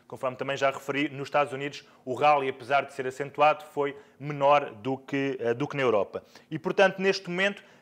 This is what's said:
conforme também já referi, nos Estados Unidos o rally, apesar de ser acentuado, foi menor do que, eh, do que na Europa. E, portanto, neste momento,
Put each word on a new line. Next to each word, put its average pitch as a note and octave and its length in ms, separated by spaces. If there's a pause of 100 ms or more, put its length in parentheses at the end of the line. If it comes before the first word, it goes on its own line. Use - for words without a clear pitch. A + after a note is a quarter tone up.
conforme B2+ 300
também C3+ 220
já C3+ 120
referi, C#3 380
nos C3+ 220
Estados C#3+ 240
Unidos C#3+ 340 (160)
o B2+ 100
rally, C#3 360
apesar C3 320
de C3 120
ser B2+ 140
acentuado, D3 640
foi C#3+ 240 (240)
menor C#3+ 520
do A#2 260
que, C#3 420
eh, A#2 140
do B2+ 120
que C#3+ 120
na C3+ 60
Europa. G#2 420 (260)
E, D#3 80
portanto, F#3 400
neste F#3+ 300
momento, G3 340 (180)